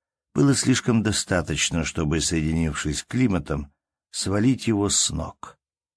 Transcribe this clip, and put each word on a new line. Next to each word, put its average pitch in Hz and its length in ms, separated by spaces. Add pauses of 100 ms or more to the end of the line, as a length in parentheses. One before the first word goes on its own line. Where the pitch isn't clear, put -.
(360)
было 143 180
слишком 120 480
достаточно, 82 840
чтобы, 78 340
соединившись 78 800
с - 40
климатом, 87 680 (400)
свалить 107 560
его 101 220
с - 220
ног. - 460 (400)